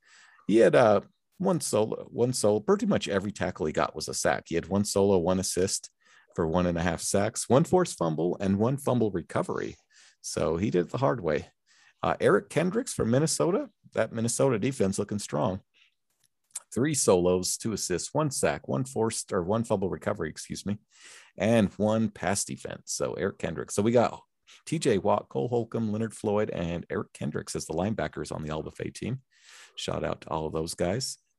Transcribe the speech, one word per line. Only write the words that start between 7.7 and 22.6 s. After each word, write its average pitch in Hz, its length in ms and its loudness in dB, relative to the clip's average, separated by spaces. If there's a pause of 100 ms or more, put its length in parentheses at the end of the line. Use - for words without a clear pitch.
fumble, 156 440 -2
and 98 180 2
one 123 160 2
fumble 123 360 0
recovery. - 640 -4 (440)
So 80 360 -2
he 104 120 0
did 90 180 2
it - 40 -14
the - 60 -6
hard 135 240 0
way. 78 260 -2 (560)
Uh, 85 160 2
Eric 180 300 2
Kendricks 185 440 -2
from 117 180 -2
Minnesota, 160 580 0 (240)
that 110 180 -2
Minnesota 117 480 0
defense 135 400 0
looking 104 200 -4
strong. 107 420 -4 (1120)
Three 147 200 2
solos, 92 640 4
two 113 160 -4
assists, - 400 -4
one 151 160 0
sack, - 380 -2
one 131 160 -2
forced 113 500 -4
or 95 80 0
one 107 220 0
fumble 98 260 0
recovery, 82 400 -4
excuse - 360 -10
me, 104 120 -4 (600)
and 107 400 4
one 107 320 2
pass 95 340 -2
defense. - 400 -10 (100)